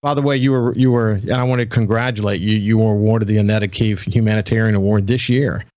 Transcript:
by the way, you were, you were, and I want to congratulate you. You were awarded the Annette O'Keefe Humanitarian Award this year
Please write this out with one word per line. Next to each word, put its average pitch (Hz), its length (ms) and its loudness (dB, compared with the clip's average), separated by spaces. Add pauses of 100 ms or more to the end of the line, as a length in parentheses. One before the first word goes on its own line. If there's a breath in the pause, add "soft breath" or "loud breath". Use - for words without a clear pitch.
by 143 100 -2
the 143 80 0
way, 143 160 0
you 135 160 2
were, 120 220 0
you 127 180 4
were, 113 200 2
and 104 200 -4
I 127 120 0
want 127 160 0
to 117 60 -2
congratulate 110 760 -2
you. 107 160 0
You 107 200 0
were 110 140 2
awarded 107 360 0
the 107 100 2
Annette 104 240 2
O'Keefe 107 400 -4
Humanitarian 110 720 0
Award 101 320 0
this 123 240 -2
year 123 340 -2 (120)